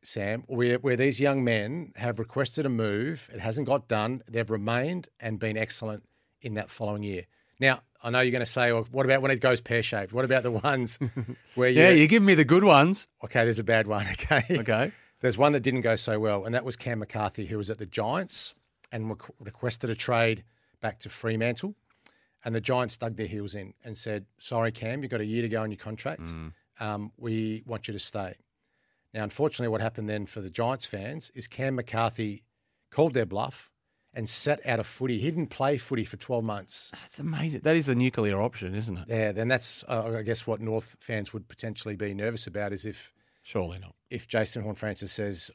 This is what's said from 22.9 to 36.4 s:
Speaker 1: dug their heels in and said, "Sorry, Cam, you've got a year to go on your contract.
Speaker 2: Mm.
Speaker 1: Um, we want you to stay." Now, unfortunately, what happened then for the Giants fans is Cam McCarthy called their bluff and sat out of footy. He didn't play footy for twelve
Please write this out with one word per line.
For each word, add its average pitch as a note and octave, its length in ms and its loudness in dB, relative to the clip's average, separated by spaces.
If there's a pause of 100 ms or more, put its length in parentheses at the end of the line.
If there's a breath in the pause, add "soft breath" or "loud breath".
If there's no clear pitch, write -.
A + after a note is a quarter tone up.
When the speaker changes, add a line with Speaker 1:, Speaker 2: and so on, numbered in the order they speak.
Speaker 1:
dug A#2 180 -6
their A2 100 -4
heels G2+ 280 -8
in G2+ 180 -12 (100)
and A2 140 -12
said, G#2+ 300 -6 (100)
"Sorry, A2+ 340 -2
Cam, A#2 320 -6
you've B2+ 80 -8
got A2+ 120 -2
a - 20 -2
year A2 160 -2
to A#2 80 -2
go A2 140 -2
on G#2+ 80 -4
your G2+ 80 -10
contract. G#2+ 460 -8 (100)
Speaker 2:
Mm. D#2+ 180 -12 (280)
Speaker 1:
Um, G#2 360 -6
we A2 480 -4
want A2+ 240 -10
you A2+ 40 -8
to G#2 60 -8
stay." F#2+ 360 -8 (800)
Now, A2 80 -4
unfortunately, B2 460 -2
what A2 120 0
happened A2 300 -4
then G#2 160 -4
for G#2 160 -12
the F#2+ 80 -10
Giants A#2+ 340 -2
fans A2+ 500 -10
is A#2+ 140 -10
Cam C3 280 -4
McCarthy A#2 640 -2 (480)
called D3+ 240 4
their A#2+ 100 2
bluff A#2 460 -6 (460)
and A2+ 120 -6
sat - 360 0
out A#2+ 140 0
of G#2+ 80 -2
footy. B2+ 320 -4
He A#2+ 120 0
didn't D#3+ 200 -2
play C#3 280 0
footy A#2 260 -4
for - 140 -12
twelve A#2 260 -4